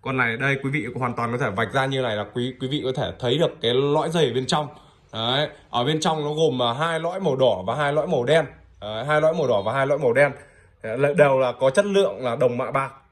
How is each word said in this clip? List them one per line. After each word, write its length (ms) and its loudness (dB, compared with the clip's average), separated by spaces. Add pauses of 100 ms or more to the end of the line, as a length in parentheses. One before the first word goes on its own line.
Con 100 -2
này 200 0
đây, 260 -2
quý 60 -2
vị 160 -4 (100)
hoàn 180 -4
toàn 180 -4
có 60 -2
thể 120 -2
vạch 240 -4
ra 120 0
như 160 -2
này 140 -2
là 180 -4
quý, 260 -4
quý 80 -6
vị 160 -4
có 140 -2
thể 220 -4
thấy 180 0
được 140 2 (100)
cái 120 0
lõi 360 2
dây 160 2
ở 80 -2
bên 140 -2
trong. 200 -2 (460)
Đấy, 360 -2 (200)
ở 160 0
bên 140 0
trong 240 0
nó 100 -4
gồm, 280 0
à, 180 0
hai 200 -2
lõi 200 -4
màu 160 0
đỏ 320 2
và 80 -2
hai 180 0
lõi 140 0
màu 160 0
đen. 220 4 (360)
Đấy, 240 -8
hai 160 2
lõi 120 4
màu 140 0
đỏ 180 2
và 80 -2
hai 140 0
lõi 120 0
màu 140 2
đen. 180 4 (520)
Đấy, 140 -6
là, 200 2
đều 220 6
là 200 2
có 100 4
chất 160 4
lượng 380 0
là 120 -2
đồng 220 2
mạ 140 -4
bạc. 200 -2 (200)